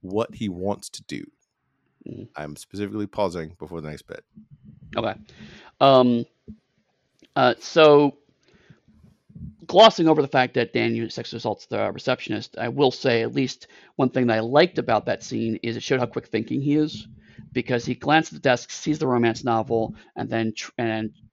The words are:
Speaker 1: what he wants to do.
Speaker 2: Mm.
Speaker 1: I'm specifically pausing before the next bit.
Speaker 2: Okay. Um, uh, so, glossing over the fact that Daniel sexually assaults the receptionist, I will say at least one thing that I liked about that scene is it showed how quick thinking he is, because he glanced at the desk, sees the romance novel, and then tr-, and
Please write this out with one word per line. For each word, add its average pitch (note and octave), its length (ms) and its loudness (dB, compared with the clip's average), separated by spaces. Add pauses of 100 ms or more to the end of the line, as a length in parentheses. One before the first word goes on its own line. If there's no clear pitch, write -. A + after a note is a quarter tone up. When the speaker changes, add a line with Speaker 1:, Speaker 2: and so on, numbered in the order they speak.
Speaker 1:
what G2+ 340 -6
he A2+ 140 -6
wants F#2 420 -6
to - 120 -18
do. - 220 -12 (840)
Speaker 2:
Mm. - 260 -16
Speaker 1:
I'm D2 220 -12
specifically G#2 500 -8
pausing F2 520 -6
before E2 220 -12
the D2+ 100 -10
next D2 120 -14
bit. - 220 -18 (720)
Speaker 2:
Okay. A2 180 -4 (680)
Um, B2+ 440 4 (1120)
uh, B2+ 220 4
so, D3 580 6 (1500)
glossing F#3+ 420 6
over D#3 140 4
the C#3 60 0
fact B2+ 260 0
that A#2+ 180 0
Daniel A#2 380 -2
sexually A#2 280 -10
assaults A2 280 -6
the G#2 260 -2
receptionist, - 640 -6
I A#2+ 120 -6
will C3 220 2
say A#2+ 320 0
at A#2+ 120 -6
least C3+ 320 -4 (300)
one C3+ 120 2
thing B2+ 200 0
that A2+ 100 2
I - 20 0
liked C#3+ 380 2
about A2+ 280 -2
that G2 160 -4
scene A2+ 400 -4
is A#2 140 -6
it - 60 -10
showed C3 180 0
how B2 60 -2
quick - 220 -8
thinking A#2+ 340 -4
he C#3+ 140 0
is, D#3 300 -2 (460)
because A#2+ 320 -2
he B2+ 100 -2
glanced D#3 380 0
at D#3 40 -18
the C#3+ 120 0
desk, B2 220 0
sees - 280 -6
the D3+ 80 -2
romance A#2 380 0
novel, A2+ 500 -2 (220)
and - 140 -8
then A2+ 240 -2
tr-, - 240 -12
and A2 320 -4 (220)